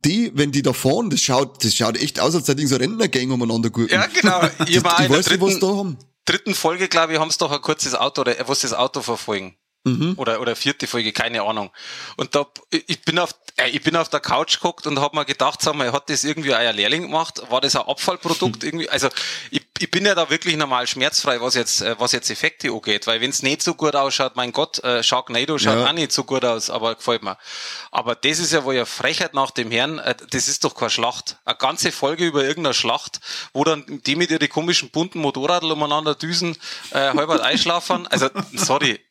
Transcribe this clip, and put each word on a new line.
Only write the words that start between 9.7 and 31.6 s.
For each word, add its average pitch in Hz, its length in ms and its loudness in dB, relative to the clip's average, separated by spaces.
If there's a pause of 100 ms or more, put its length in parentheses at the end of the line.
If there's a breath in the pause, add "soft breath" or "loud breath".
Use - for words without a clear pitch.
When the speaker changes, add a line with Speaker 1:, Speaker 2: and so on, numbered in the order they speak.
Speaker 1:
Mhm. 156 300 2
Speaker 2:
Oder, 113 240 0
oder 117 140 0
vierte 123 320 -2
Folge, 110 240 -2
keine 117 320 -2
Ahnung. 104 260 -2 (480 loud breath)
Und 131 160 -6
da, 143 140 2 (240)
ich, 165 160 -2
ich - 160 -4
bin 165 160 0
auf, 175 160 -2 (200)
äh, 127 140 0
ich 139 140 -4
bin 156 120 0
auf 165 140 0
der 147 100 0
Couch - 400 0
gehockt - 280 -4
und 143 120 0
hab 147 140 0
mir 151 120 -2
gedacht, 139 360 0
sag 151 140 0
mal, 127 160 0
hat 139 180 -4
das 139 140 -2
irgendwie 147 300 -2
euer 117 200 2
Lehrling 110 300 0
gemacht? 156 460 -4
War 127 120 2
das 139 140 0
ein 127 80 0
Abfallprodukt 165 800 -2
Speaker 1:
<laughs> - 0 -
Speaker 2:
irgendwie? 160 260 -6
Also, 135 200 0 (420 loud breath)
ich, 156 100 -2 (160)
ich - 140 -4
bin 190 160 0
ja 196 80 4
da 165 160 2
wirklich 165 260 0
normal 127 300 0
schmerzfrei, 131 520 0
was 123 140 0
jetzt, 120 300 0
äh, 113 160 0
was 120 140 2
jetzt 117 180 -2
Effekte 143 400 -2
angeht. 107 340 -2
Weil 113 160 2
wenn's 135 220 -2
nicht 139 180 0
so 165 140 0
gut 147 200 0
ausschaut, 139 400 0
mein 123 180 -2
Gott, - 300 -2
äh, 120 200 0
Sharknado 131 560 0
schaut 120 180 4
Speaker 1:
Ja. 127 100 2
Speaker 2:
auch 147 60 2
nicht 160 180 -2
so 139 120 0
gut 135 220 -2
aus, 113 260 0
aber 113 240 -2
gefällt 117 260 -2
mir. 98 160 -6 (540 loud breath)
Aber 120 240 0
das 151 240 0
ist 156 140 0
ja 147 100 4
wohl 131 100 0
eine 120 140 2
Frechheit 151 480 -2
nach 135 160 2
dem 113 180 -2
Herrn, 131 300 0
äh, 123 160 -2 (160)
das 127 160 0
ist - 160 -2
doch 143 100 0
keine 117 160 -2
Schlacht. - 560 -2
Eine 120 120 -4
ganze 151 340 0